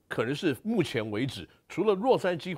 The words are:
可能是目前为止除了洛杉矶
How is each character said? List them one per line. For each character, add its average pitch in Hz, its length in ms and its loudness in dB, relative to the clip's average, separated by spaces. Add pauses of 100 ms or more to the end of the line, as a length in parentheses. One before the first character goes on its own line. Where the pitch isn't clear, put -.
可 - 160 -2
能 127 100 -2
是 147 280 0
目 214 200 0
前 113 280 -2
为 104 160 0
止 95 220 -8 (200)
除 170 160 -2
了 214 100 4
洛 202 240 4
杉 180 200 0
矶 180 200 -8